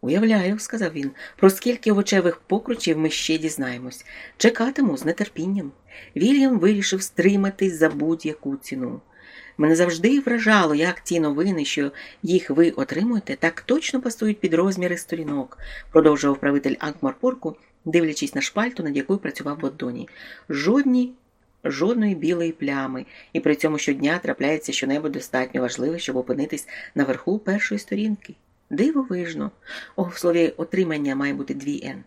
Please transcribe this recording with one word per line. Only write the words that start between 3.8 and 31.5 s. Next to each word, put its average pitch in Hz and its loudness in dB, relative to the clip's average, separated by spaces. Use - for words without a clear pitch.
Чекатиму 233 2
з 156 -2
нетерпінням». 180 -4
Вільям 254 4
вирішив 196 2
стриматись 196 2
за 156 4
будь-яку 151 -4
ціну. 131 -8
«Мене 156 6
завжди 175 4
вражало, 214 4
як 170 0
ті 170 -2
новини, 156 0
що 143 -2
їх 175 2
ви 160 6
отримуєте, 190 -2
так - -2
точно 269 0
пасують 214 -2
під 170 0
розміри 180 2
сторінок», — 147 -6
продовжував 143 4
правитель 143 0
Анкморпорку, 156 -4
дивлячись 160 0
на 139 -2
шпальту, 220 -4
над 143 -2
якою 185 -2
працював 147 -8
Боддоні. 135 -8
Жодні, 247 2
жодної 196 0
білої 165 -2
плями, 135 -6
і 160 0
при 147 2
цьому 156 0
щодня 143 0
трапляється 147 -2
щонебудь 143 -2
достатньо 131 -4
важливе, 127 -2
щоб 135 -6
опинитись 139 -4
наверху 143 0
першої 202 -2
сторінки. 208 -4
Дивовижно. 180 -2
О, 196 -2
в 175 -8
слові 170 2
отримання 160 -2
має 139 -2
бути 139 -6